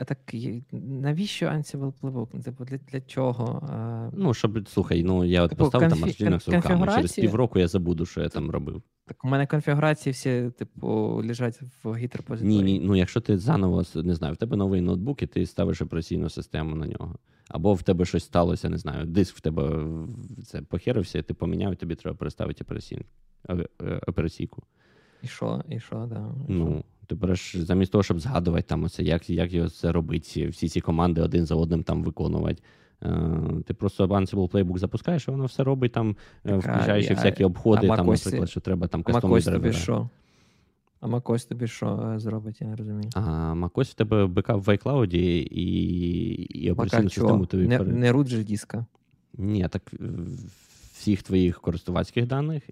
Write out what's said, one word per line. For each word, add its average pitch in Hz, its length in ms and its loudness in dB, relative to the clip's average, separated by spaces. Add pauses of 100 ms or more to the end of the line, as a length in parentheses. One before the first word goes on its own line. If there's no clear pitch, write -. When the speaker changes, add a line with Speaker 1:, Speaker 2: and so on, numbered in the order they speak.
Speaker 1:
так, - 280 -10
і 117 280 -6 (100)
навіщо 143 760 -4
Ansible 143 460 -4 (100)
Playbook? 131 300 -4
Ну, 127 100 -8
типу, 123 220 -10
для, 131 140 -8 (140)
для 135 80 -6
чого? 120 720 -4
Е, 113 440 -8
Speaker 2:
Ну, 180 180 2
щоб, 107 340 -2
слухай, 87 340 2
ну, 90 220 4
я 87 180 6
от 85 80 4
Speaker 1:
типу, - 140 2
Speaker 2:
поставив 131 260 6
там 160 80 4
Speaker 1:
конфі-, 170 260 0
Speaker 2:
Arch 208 40 2
Linux - 160 2
Speaker 1:
кон-, - 120 0
Speaker 2:
руками, 175 60 6
через - 0 -
Speaker 1:
конфігурація? 180 640 2
Speaker 2:
півроку 113 320 2
я 90 100 6
забуду, 87 380 0
що - 140 -6
я 80 80 0
там - 220 -4
робив. 71 320 -6 (240)
Speaker 1:
Так - 180 -12
у 135 40 -2
мене 139 180 2
конфігурації 151 640 2
всі, 123 460 -2
типу, - 300 -8 (360)
лежать 117 360 -4 (240)
в - 40 -6
Git 117 280 -4
репозиторії. 110 460 2
Speaker 2:
Ні, 95 160 4
ні, - 80 -4
ну, 98 100 6
якщо 92 240 4
ти 104 180 2
заново, 95 420 2
с-, 80 220 -4
не 87 120 2
знаю, 78 200 -4
в - 20 -12
тебе 117 200 -2
новий 98 240 2
ноутбук, 92 420 -2
і - 40 -4
ти 90 200 -2
ставиш 87 360 -2
операційну 82 480 -4
систему 78 460 -6
на 78 100 -4
нього. 85 280 -8 (340)
Або 98 260 2
в 90 80 -2
тебе 90 220 4
щось - 200 0
сталося, 87 440 0
не 82 100 -2
знаю, 76 280 -6
диск 85 300 2
в - 40 -20
тебе 78 280 -2
в-, 78 400 -4 (360)
це - 180 -12
похерився, 95 560 -2
і 78 40 -4
ти - 120 -6
поміняв, 90 380 -2
і - 40 -6
тобі 85 180 -6
треба - 220 -10
переставити - 480 -8
операційну, - 380 -10 (480)
е, 87 160 -4 (160)
е, - 240 -6
операційку. - 560 -4 (600)
Speaker 1:
І 127 40 -10
що? 113 420 -6
І 117 120 -8
що, - 160 -10
да, 110 360 -8 (160)
і 98 40 -2
Speaker 2:
Ну, 85 140 0 (120)
Speaker 1:
що? - 280 -14
Speaker 2:
ти - 80 -6
береш, 92 420 -2
замість 90 360 2
того, 104 100 4
щоб 85 180 0
згадувати 87 420 0
там 80 220 -2
оце, 82 180 -4
як, 82 280 0
як 87 220 0
його 85 160 0
це 85 240 -2
робить, 82 580 -2
всі 82 180 -4
ці 85 120 -2
команди 82 420 2
один 85 240 2
за 78 80 0
одним 82 280 2
там 82 220 -2
виконувати, 80 580 -2 (400)
е, 82 300 0 (340)
ти - 80 -4
просто 98 320 0
Ansible 95 440 0
Playbook 90 280 0
запускаєш, 127 500 -2
і - 20 -2
воно 135 140 -2
все 135 200 0
робить 131 280 0
там, 110 240 0 (280)
е, - 40 -8
Speaker 1:
Так, 95 180 2
а, 117 100 0
Speaker 2:
включаючи 107 360 4
Speaker 1:
а, - 40 2
Speaker 2:
всякі 98 280 4
обходи, 104 440 4
Speaker 1:
а 107 80 4
Speaker 2:
там, 90 140 4
Speaker 1:
macOS 110 140 2
Speaker 2:
наприклад, 92 260 -2
що - 100 -6
треба 92 260 -2
там 85 140 -2
Speaker 1:
а 82 120 0
Speaker 2:
кастомні 120 240 6
Speaker 1:
macOS 90 80 6
тобі 87 140 2
Speaker 2:
драйвери. 113 140 2
Speaker 1:
що? 113 360 0 (920)
А - 80 -8
macOS 120 400 -2
тобі 120 180 -6
що, 113 480 -4
е, 110 40 -4
зробить, 107 420 -6
я - 60 -8
не 110 100 -6
розумію. 107 380 -6
Speaker 2:
А 92 60 -2 (360)
macOS 87 340 -2
в - 40 -20
тебе 104 320 2
бекап 98 400 0
в - 20 -8
iCloud 110 460 2
і, 87 260 4
і 87 1300 -2
Speaker 1:
Бекап 87 80 0
Speaker 2:
операційну 107 320 2
Speaker 1:
чого? - 180 0
Speaker 2:
систему 104 180 4
тобі 92 220 2
Speaker 1:
Не, 123 100 4
Speaker 2:
пере- 98 140 0
Speaker 1:
не 120 200 4
root 139 140 4
же 117 180 -2
диска. 107 420 -6 (480)
Speaker 2:
Ні, 95 340 0
так, - 140 -6 (180)
е, 92 60 -8 (840)
всіх - 300 0
твоїх 90 380 2
користувацьких 90 680 -2
даних 143 460 -2